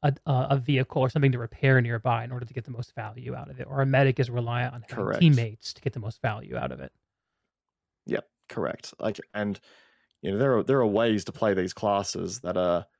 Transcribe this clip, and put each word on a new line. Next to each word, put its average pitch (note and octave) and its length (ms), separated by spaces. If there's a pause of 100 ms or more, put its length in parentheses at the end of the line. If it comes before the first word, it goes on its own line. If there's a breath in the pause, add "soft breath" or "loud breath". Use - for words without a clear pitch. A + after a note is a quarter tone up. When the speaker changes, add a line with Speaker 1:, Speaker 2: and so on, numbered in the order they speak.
Speaker 1:
a, C#3+ 100 (120)
a, C3 260
a C#3 60
vehicle B2+ 460
or C3 80
something C#3 220
to B2 60
repair C3 420
nearby A#2 440
in B2 80
order B2 140
to - 80
get A#2+ 100
the - 60
most A#2+ 240
value A#2 420
out C3 140
of C3 100
it, B2+ 80
or C#3 140
a C3+ 40
medic C3+ 320
is A#2+ 120
reliant A#2+ 440
on A#2+ 140
having - 160
Speaker 2:
Correct. G#2 160
Speaker 1:
teammates A#2+ 540
to - 80
get B2+ 100
the A#2+ 80
most G#2+ 220
value A2 340
out - 160
of - 80
it. - 100 (1160)
Speaker 2:
Yep, - 200 (220)
correct. - 500
Like, G#2+ 220 (140)
and, G#2 260 (640 soft breath)
you F#2+ 100
know, G2+ 60
there C3 180
are, G#2 80
there C3+ 160
are A#2 60
ways G#2+ 400
to - 60
play A2 220
these F#2 200
classes G2 680
that F2+ 160
are, F2 300 (140)